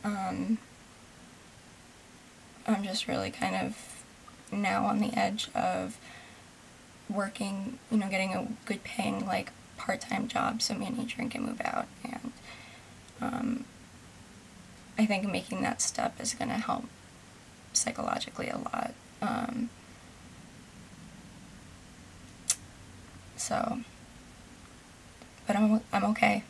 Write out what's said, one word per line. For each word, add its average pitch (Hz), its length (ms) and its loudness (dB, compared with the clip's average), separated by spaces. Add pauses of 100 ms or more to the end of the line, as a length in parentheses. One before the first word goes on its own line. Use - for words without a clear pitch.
Um, 190 560 2 (2000)
I'm 202 160 6
just 196 240 0
really - 240 2
kind 190 240 2
of - 480 -4 (480)
now 202 340 4
on 208 140 6
the 208 180 4
edge 202 380 4
of 185 420 2 (1120)
working, 196 680 0 (100)
you 226 80 6
know, 196 100 6
getting 190 280 4
a 185 120 0 (180)
good - 180 0
paying, - 420 0
like, 190 260 0 (260)
part-time - 500 0
job - 340 4
so - 140 2
me 196 100 0
and - 140 0
Adrian - 280 0
can - 140 -2
move - 240 -2
out, - 220 2 (160)
and, - 280 -4 (880)
um, - 460 2 (1300)
I 220 120 8
think 202 200 4
making 185 360 0
that - 180 2
step - 400 2
is - 140 0
gonna - 240 2
help - 260 2 (880)
psychologically - 760 2
a - 120 0
lot. - 340 0 (300)
Um, - 480 0 (3750)
so, - 440 0 (1700)
but 202 80 8
I'm, 214 260 10 (100)
I'm 202 200 6
okay. - 380 8